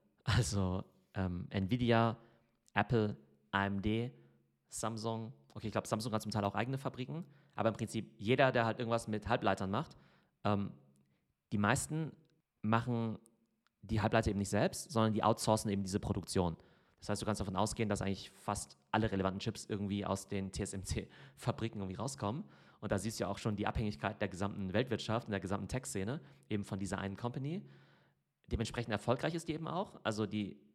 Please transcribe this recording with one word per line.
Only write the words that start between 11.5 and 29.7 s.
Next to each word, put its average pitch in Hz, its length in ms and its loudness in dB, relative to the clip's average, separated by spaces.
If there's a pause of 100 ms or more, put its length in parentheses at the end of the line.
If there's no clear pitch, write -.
die 107 60 0
meisten 139 540 2 (500)
machen 117 560 0 (640)
die 107 200 -2
Halbleiter 110 300 4
eben 98 80 0
nicht 101 100 0
selbst, 120 420 0
sondern 110 220 4
die 104 100 2
outsourcen 110 460 4
eben 98 140 2
diese 95 160 0
Produktion. 90 580 0 (420)
Das - 100 -6
heißt, 104 120 -2
du - 40 -6
kannst 104 140 0
davon 95 160 -4
ausgehen, 107 320 2
dass 101 140 0
eigentlich 95 300 -4
fast - 480 -6 (120)
alle 110 200 2
relevanten 95 280 2
Chips - 300 -6
irgendwie 101 360 -2
aus 98 220 -2
den 98 240 -4
T-S-M-C-Fabriken - 1300 -6
irgendwie 92 160 -6
rauskommen. 120 480 -4 (380)
Und 107 100 -4
da 104 60 4
siehst 104 220 -4
du - 60 0
ja 92 40 0
auch 101 80 -4
schon 110 180 0
die 98 120 0
Abhängigkeit 104 520 -2
der 104 80 2
gesamten 95 460 -2
Weltwirtschaft 113 540 0
und 110 40 -4
der 98 80 0
gesamten 98 280 -2
Tech-Szene 123 520 -4 (300)
eben 104 140 0
von 98 160 -4
dieser 98 180 -2
einen 98 180 -4
Company. 135 480 -4 (840)
Dementsprechend 117 440 -2
erfolgreich 135 440 2
ist 165 120 -6
die 160 60 0
eben 156 140 -4
auch. 170 360 -4